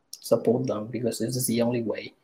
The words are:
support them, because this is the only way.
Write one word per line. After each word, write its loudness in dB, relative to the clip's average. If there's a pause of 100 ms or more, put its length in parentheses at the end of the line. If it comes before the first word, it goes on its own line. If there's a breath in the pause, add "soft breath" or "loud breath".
(120)
support 2
them, -2
because -2
this -2
is 0
the 2
only 0
way. -6 (100)